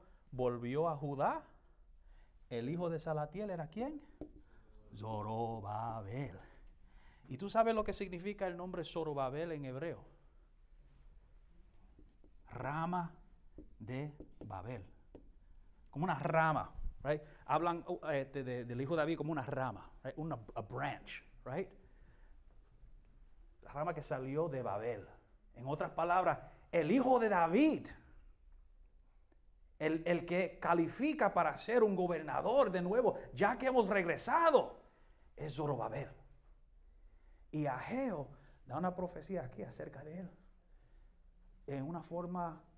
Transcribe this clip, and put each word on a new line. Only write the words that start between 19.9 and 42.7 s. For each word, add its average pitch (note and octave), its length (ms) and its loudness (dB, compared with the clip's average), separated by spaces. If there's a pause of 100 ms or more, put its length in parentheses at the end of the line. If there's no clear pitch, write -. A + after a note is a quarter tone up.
right? C3 140 -10
Una, D3+ 200 -4 (180)
a A#2 60 -6
branch, B2 600 -6 (220)
right? D#3+ 240 -4 (1900)
La - 100 -18
rama D#3+ 220 -4
que D3+ 100 -8
salió C#3 440 -2
de C3+ 140 -4
Babel. G#2+ 440 -4 (500)
En A#2+ 120 -10
otras D#3 240 -2
palabras, E3+ 480 4 (320)
el D#3+ 200 4
hijo B3+ 280 8
de A3+ 100 4
David, F#3 580 6 (1900)
el, D#3+ 260 0
el E3+ 200 2
que F3 340 0
califica G3 760 2
para D#3 240 2
ser A#3 260 4
un G#3 120 6
gobernador F3 760 2
de F3+ 100 0
nuevo, G3+ 360 4 (160)
ya G3+ 240 4
que C4 100 0
hemos B3+ 200 6
regresado, G#3+ 920 6 (540)
es D3 200 -8
Zorobabel. C3+ 540 -2 (1400)
Y D3+ 140 0
Ageo D3 640 -2 (360)
da B2 120 -4
una F3 180 0
profecía F3 480 -4
aquí - 200 -8
acerca D3 400 -10
de D#3 160 -10
él, F#3 100 -10 (1400)
en C#3 160 -4
una E3 180 -6
forma E3+ 640 -6 (140)